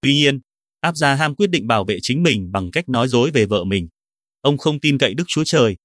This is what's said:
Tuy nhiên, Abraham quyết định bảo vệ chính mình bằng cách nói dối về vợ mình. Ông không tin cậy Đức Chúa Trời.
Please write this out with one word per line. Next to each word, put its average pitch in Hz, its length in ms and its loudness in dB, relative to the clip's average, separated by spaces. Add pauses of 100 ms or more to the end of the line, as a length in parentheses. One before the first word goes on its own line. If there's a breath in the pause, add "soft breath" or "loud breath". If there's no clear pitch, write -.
Tuy 139 140 0
nhiên, 143 260 2 (400)
Abraham 151 540 0
quyết 202 160 0
định 151 160 -2
bảo 110 180 0
vệ 98 180 -4
chính 139 200 -2
mình 104 300 0
bằng 95 180 -4
cách 175 180 -6
nói 123 200 0
dối 123 220 2
về 123 160 2
vợ 98 180 -2
mình. 95 240 -2 (520)
Ông 143 180 2
không 151 220 -2
tin 143 180 0
cậy 117 160 0
Đức 165 140 -4
Chúa 156 160 -2
Trời. 117 400 2